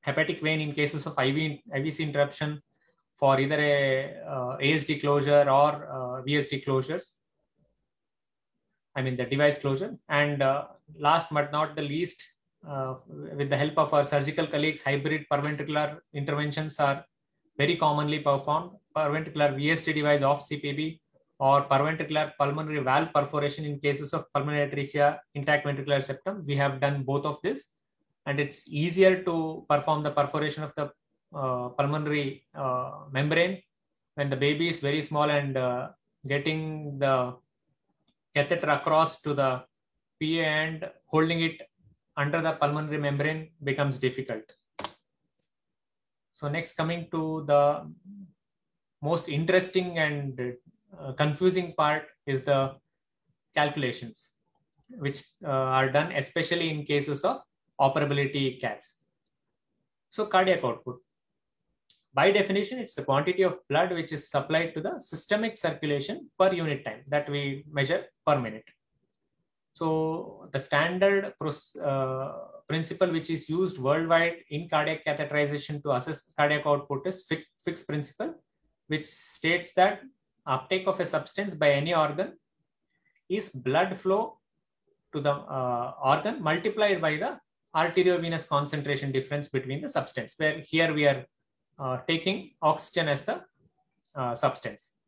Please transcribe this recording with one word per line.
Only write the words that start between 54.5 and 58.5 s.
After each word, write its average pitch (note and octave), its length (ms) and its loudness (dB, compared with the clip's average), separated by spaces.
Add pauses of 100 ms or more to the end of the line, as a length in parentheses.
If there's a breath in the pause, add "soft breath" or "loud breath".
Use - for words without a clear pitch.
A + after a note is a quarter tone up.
which, D3 340 -6 (200)
uh, D#3 60 -6
are C3 400 2
done D3+ 220 2
especially E3 580 -2
in D3 160 -4
cases C#3+ 380 0
of C4 180 0 (380)
operability C#3 840 2